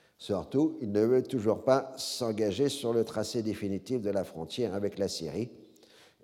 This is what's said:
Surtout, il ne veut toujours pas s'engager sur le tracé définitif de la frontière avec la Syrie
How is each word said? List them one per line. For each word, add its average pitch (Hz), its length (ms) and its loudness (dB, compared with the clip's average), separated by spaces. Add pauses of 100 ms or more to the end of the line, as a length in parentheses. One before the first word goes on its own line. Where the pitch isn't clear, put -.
(200)
Surtout, 131 600 0
il 110 120 -6
ne 104 120 6
veut 127 200 6
toujours 107 400 0
pas 131 340 4
s'engager 110 720 0
sur 117 240 -2
le 113 100 4
tracé 110 380 -4
définitif 104 600 -2
de 101 80 0
la 95 120 0
frontière 90 520 -4
avec 101 240 -2
la 98 80 2
Syrie 82 420 -4 (760)